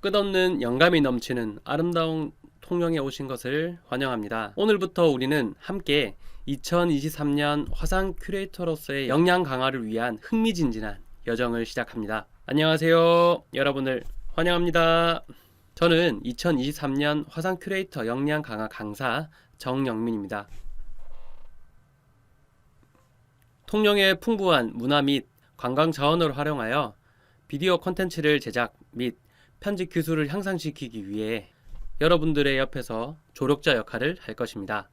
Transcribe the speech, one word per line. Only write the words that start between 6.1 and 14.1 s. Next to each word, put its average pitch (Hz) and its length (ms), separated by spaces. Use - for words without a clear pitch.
이천이십삼 151 920
년 147 360
화상 190 480
큐레이터로서의 165 880
역량 175 360
강화를 131 420
위한 113 340
흥미진진한 143 760
여정을 117 380
시작합니다. 110 600
안녕하세요. 165 960
여러분을 135 480